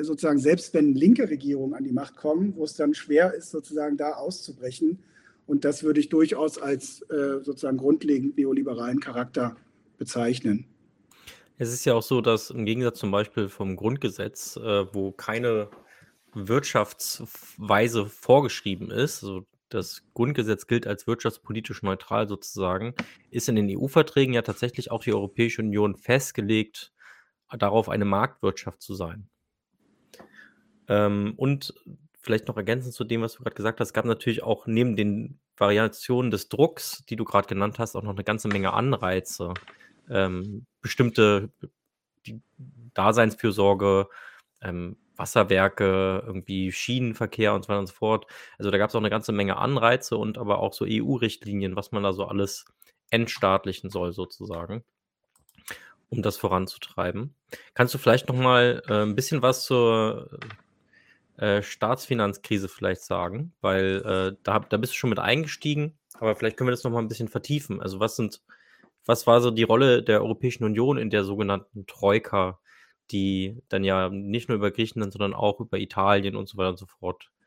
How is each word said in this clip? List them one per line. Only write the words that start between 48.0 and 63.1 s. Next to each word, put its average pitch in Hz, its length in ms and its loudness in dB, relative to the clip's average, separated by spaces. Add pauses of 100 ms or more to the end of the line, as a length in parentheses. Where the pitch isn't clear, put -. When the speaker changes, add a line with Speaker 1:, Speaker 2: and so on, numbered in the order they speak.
Speaker 2:
Also 101 120 -2
da 98 60 4
gab's 104 180 2
auch 113 60 0
eine 107 80 2
ganze 107 240 -2
Menge 98 240 0
Anreize 117 640 2
und 110 180 -4
aber 104 220 0
auch 104 160 -2
so - 100 -6
E-U-Richtlinien, 110 880 -2
was 98 160 -8
man 101 120 -4
da 98 100 2
so 95 140 -6
alles 101 400 -4 (420)
entstaatlichen 98 800 0
soll 87 240 -4
sozusagen, 92 720 -10 (1300)
um 113 100 -4
das 101 160 0
voranzutreiben. 92 1000 -4 (380)
Kannst 123 220 2
du 131 40 -6
vielleicht 123 300 4
noch 127 80 -2
mal, 127 520 4
äh, 104 160 2
ein 107 100 0
bisschen 131 260 -2
was 127 240 2
zur, 113 720 2 (1000)
äh, 104 240 2
Staatsfinanzkrise 107 1080 -2
vielleicht 95 320 -4
sagen? 95 640 -6